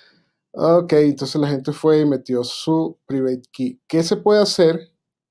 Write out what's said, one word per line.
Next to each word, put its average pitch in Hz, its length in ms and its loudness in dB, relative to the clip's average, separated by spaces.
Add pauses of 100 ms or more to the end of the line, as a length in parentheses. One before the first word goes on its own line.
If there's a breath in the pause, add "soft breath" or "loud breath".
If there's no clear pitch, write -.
(560 soft breath)
Ok, 170 360 2
entonces 147 480 2
la 147 80 -2
gente 139 240 -4
fue 156 280 2
y 151 60 2
metió 127 380 -2
su 160 600 -4
private 131 440 -4
key. - 380 -8
¿Qué 165 140 0
se 180 140 -2
puede 208 240 2
hacer 165 520 0 (380)